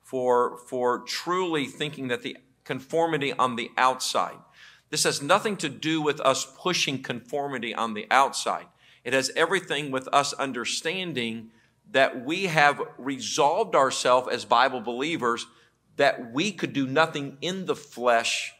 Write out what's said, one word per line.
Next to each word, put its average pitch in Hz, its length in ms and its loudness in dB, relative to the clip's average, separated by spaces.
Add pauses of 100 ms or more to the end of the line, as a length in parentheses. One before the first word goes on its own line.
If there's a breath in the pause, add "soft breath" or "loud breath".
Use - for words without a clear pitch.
for, 123 560 2
for 123 440 0
truly 170 680 -2
thinking 143 400 -8
that 120 160 -4
the - 140 -10 (260)
conformity 147 680 -2
on 123 240 0
the 117 220 -6
outside. 120 640 0 (500 loud breath)
This 156 140 -2
has 143 180 0
nothing 196 360 2
to 165 120 -4
do 156 320 -2
with 147 200 0
us 131 220 2 (140)
pushing 156 460 -2
conformity 127 720 -6
on 113 200 -4
the 104 160 -8
outside. 113 560 2 (380 soft breath)
It 123 100 -2
has 135 220 0
everything 160 560 0
with 131 200 -6
us 143 220 2
understanding 123 1160 -6 (380 soft breath)
that 131 360 2
we 185 220 -4
have 147 340 4 (160)
resolved 147 760 -2
ourselves 127 540 4
as 117 140 -2
Bible 127 380 4
believers 120 640 -2 (520 soft breath)
that 123 360 2
we 190 180 0
could 143 220 -6
do 135 140 -2
nothing 143 540 0
in 180 260 -6
the 147 80 0
flesh - 840 0